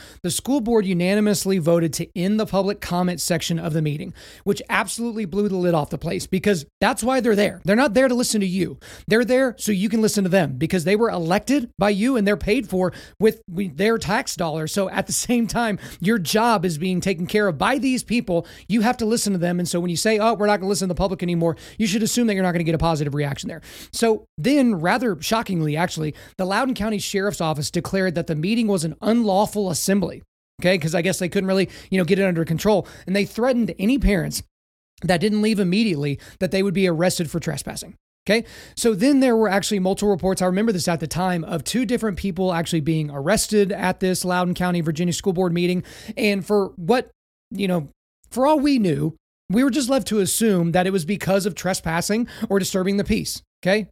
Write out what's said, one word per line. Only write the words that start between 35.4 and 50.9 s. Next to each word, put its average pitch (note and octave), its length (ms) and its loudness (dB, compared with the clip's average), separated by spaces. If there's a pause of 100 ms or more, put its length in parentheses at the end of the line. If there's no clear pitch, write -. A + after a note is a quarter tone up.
leave G#3+ 180 2
immediately F3 600 0 (200)
that F#3 120 -2
they F#3+ 100 2
would G3 140 0
be F#3+ 120 4
arrested E3+ 440 0
for E3+ 80 -2
trespassing. - 560 -8 (340)
Okay, A3+ 160 2 (300)
so A3+ 180 2
then C4 280 4
there B3+ 140 4
were A3 140 4
actually G3 300 0
multiple G3 300 0
reports, F#3 320 0
I F3+ 40 2
remember G3 260 2
this F3+ 160 -2
at E3+ 120 0
the D#3+ 80 -6
time, F3+ 380 -2
of D#3+ 180 -6
two B3 220 -2
different A3 320 -2
people F#3 360 -2
actually E3 280 0
being D#3 280 -2
arrested F#3+ 600 2
at F#3 300 -2
this F#3 220 0
Loudoun F3+ 300 0
County, F3+ 280 0
Virginia E3 320 0
school G3 200 -2
board F3+ 180 0
meeting. F3 320 0 (320)
And G3+ 300 0
for G3+ 300 0
what, A#3 340 0 (420)
you G3 160 -2
know, F3 220 0 (400)
for B3 160 0
all D#4 140 4
we C#4 180 2
knew, D#3+ 380 0 (340)
we A3+ 140 2
were C#4 60 4
just B3 180 0
left B3 220 0
to G#3+ 100 2
assume F3+ 540 2
that F3+ 120 4
it F#3+ 60 -2